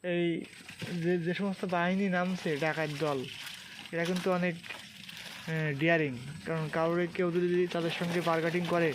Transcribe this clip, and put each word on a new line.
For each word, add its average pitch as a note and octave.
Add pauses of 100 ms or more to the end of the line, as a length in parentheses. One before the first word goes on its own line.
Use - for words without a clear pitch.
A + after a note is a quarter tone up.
এই F3 (580)
যে, F3+
যে F3
সমস্ত F#3+
বাহিনী F#3
নামছে F3+
ডাকাত D#3 (100)
দল, C#3+ (680)
এরা E3+
কিন্তু F3+
অনেক, F3
আহ, -
ডেয়ারিং। D#3 (280)
কারণ D#3+
কাউরে E3+
কেউ F3
যদি F3
তাদের E3+
সঙ্গে F3
বার্গেনিং E3
করে E3+